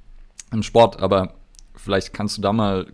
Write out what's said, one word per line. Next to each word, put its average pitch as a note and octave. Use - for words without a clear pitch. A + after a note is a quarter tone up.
im A2
Sport. -
Aber F#2+
vielleicht -
kannst G#2
du G2+
da G2
mal G2+